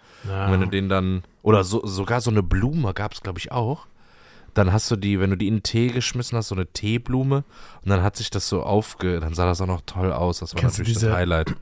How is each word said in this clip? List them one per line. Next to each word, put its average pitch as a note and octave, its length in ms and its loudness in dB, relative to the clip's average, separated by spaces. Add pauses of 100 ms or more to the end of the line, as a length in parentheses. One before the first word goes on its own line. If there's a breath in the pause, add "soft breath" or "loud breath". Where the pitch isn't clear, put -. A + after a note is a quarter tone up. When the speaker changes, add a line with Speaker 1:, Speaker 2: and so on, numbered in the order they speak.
(280 loud breath)
Speaker 1:
Ja. F#2+ 180 -2
Speaker 2:
Und G2 60 4
wenn F#2+ 80 6
du F#2+ 60 2
den G2 220 0
dann, F#2 340 0 (200)
oder G#2 220 6
so, G2+ 220 -2
sogar G2 340 -2
so A#2 100 0
eine G#2+ 120 4
Blume A2 520 2
gab's, G#2 280 -6
glaub F2 160 -8
ich, - 140 -10
auch. B2 340 -2 (680 loud breath)
Dann F#2+ 180 4
hast A2 180 0
du A#2+ 60 2
die, G2 240 0
wenn F#2+ 100 2
du G2 60 2
die G2 100 0
in G#2+ 120 2
den G2 40 -6
Tee A#2 260 2
geschmissen A#2+ 500 -4
hast, A2 100 -4
so G#2 60 -6
eine F#2 120 -2
Teeblume, B2+ 800 0 (380 loud breath)
und - 80 0
dann F#2+ 120 4
hat G2+ 140 0
sich G#2+ 140 -8
das - 180 -4
so F#2 140 -2
aufge-, F#2 580 -2
dann D#2+ 140 -4
sah F2 120 2
das F2+ 140 0
auch F#2+ 60 -2
noch F2+ 160 -2
toll F#2 300 -2
aus. F2 280 -2
Das - 140 -10
war E2+ 60 -4
Speaker 1:
Kennst A2+ 180 2
du G2 40 -2
Speaker 2:
natürlich A2+ 160 0
Speaker 1:
diese A2 100 2
Speaker 2:
das G#2 80 2
Highlight. F2 460 0